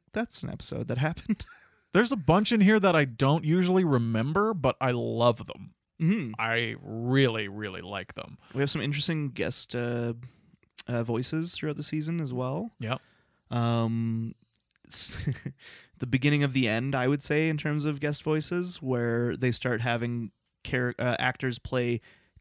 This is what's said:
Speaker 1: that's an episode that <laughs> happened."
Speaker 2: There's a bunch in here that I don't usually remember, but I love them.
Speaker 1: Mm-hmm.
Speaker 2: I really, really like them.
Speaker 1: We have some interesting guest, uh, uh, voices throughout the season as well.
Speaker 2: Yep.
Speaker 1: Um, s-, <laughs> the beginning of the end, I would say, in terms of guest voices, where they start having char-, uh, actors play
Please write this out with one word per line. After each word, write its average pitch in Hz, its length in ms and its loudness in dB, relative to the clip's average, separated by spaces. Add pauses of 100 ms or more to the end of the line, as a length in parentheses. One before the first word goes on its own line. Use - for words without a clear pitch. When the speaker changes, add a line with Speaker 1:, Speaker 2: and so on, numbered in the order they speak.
(140)
Speaker 1:
that's - 280 -6
an - 60 -6
episode - 400 -8
that 120 100 -2
<laughs> 143 80 2
happened." - 380 -4 (480)
Speaker 2:
There's 226 200 4
a 262 40 -2
bunch 180 340 4
in 226 120 6
here 214 180 8
that 185 160 6
I 151 80 6
don't 139 400 2
usually 180 400 4
remember, 139 680 2
but 135 260 0
I 131 120 2
love 117 540 2
them. - 280 -14 (260)
Speaker 1:
Mm-hmm. 160 380 2
Speaker 2:
I 113 420 0
really, 113 680 2
really 98 340 -8
like 95 320 -10
them. - 240 -14 (160)
Speaker 1:
We 135 80 0
have 139 80 0
some 147 100 -4
interesting 147 520 -2
guest, - 440 -4
uh, 120 380 -2 (760)
uh, 117 160 -2
voices 131 480 -2
throughout 151 240 -6
the 151 60 -8
season 160 380 -4
as 135 120 -4
well. 131 480 -4
Speaker 2:
Yep. 120 220 -4 (480)
Speaker 1:
Um, 113 840 0 (540)
s-, - 240 -10 (480)
<laughs> - 380 -20
the 123 80 -6
beginning 139 360 2
of 135 120 0
the 131 120 2
end, 123 280 0
I 127 120 0
would 143 160 2
say, 156 280 0
in 156 80 -2
terms 147 260 -2
of 147 160 -2
guest 147 220 -4
voices, 170 580 -2
where 120 560 0
they 123 160 0
start 117 300 -2
having 120 480 -2 (340)
char-, 123 340 -2
uh, 123 200 0
actors 127 400 -2
play 120 420 -2 (400)